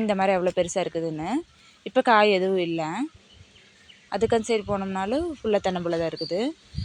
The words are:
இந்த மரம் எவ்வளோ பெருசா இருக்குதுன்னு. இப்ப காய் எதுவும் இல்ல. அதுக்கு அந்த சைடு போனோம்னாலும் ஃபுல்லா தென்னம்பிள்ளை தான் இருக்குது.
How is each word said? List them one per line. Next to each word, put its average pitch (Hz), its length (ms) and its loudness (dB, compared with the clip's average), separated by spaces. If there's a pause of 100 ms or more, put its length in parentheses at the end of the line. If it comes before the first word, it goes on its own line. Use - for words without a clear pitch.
இந்த 208 180 2
மரம் 190 180 4
எவ்வளோ 180 200 2
பெருசா 180 260 0
இருக்குதுன்னு. 160 460 -4 (600)
இப்ப 262 200 0
காய் 214 300 6
எதுவும் 185 260 2
இல்ல. 165 180 -2 (1300)
அதுக்கு 226 220 2
அந்த 220 120 -2
சைடு 214 220 0
போனோம்னாலும் 196 540 -2 (140)
ஃபுல்லா 208 280 0
தென்னம்பிள்ளை 175 340 0
தான் 165 100 -2
இருக்குது. 165 300 -4 (440)